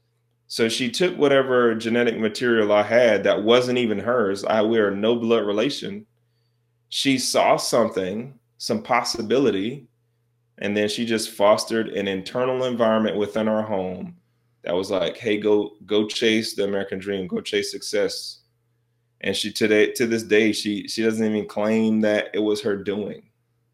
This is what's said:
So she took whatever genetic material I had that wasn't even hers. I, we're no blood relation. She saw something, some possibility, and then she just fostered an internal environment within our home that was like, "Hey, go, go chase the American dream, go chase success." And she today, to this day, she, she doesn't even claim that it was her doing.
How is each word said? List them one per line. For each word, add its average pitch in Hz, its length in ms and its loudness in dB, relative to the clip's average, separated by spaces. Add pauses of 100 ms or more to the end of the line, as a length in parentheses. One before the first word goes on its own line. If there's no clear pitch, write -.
(500)
So 113 200 0
she 123 200 -2
took 120 280 -2
whatever 127 580 4
genetic 113 420 0
material 110 540 0
I 104 100 6
had 110 440 4
that 98 180 2
wasn't 123 360 4
even 107 200 0
hers. 104 460 -2
I, 110 160 2
we're 107 300 2
no 107 260 0
blood 113 280 2
relation. 107 600 -4 (840)
She 135 300 0
saw 120 400 2
something, 110 840 -2 (180)
some 110 240 -4
possibility, 120 1080 0 (720)
and 101 180 -2
then 104 100 2
she 117 180 -4
just 110 260 -2
fostered 110 580 2
an 98 180 -4
internal 127 560 -2
environment 110 540 2
within 110 320 -2
our 110 120 0
home 95 540 -6 (480)
that 82 100 -4
was 95 160 -4
like, 87 280 -2
"Hey, 107 200 0
go, 104 340 2 (140)
go 107 220 2
chase 110 480 0
the 104 80 -2
American 98 360 -4
dream, 95 280 -6
go 107 140 -6
chase 101 280 -2
success." - 680 -6 (800)
And 98 160 -4
she 104 160 -4
today, 107 440 4
to 117 120 0
this 113 160 -2
day, 107 300 4
she, 101 340 -6
she - 160 -6
doesn't 110 220 0
even 107 240 -2
claim 110 520 0
that 107 320 0
it 104 60 -2
was 104 220 0
her 101 160 -2
doing. 98 460 -8 (500)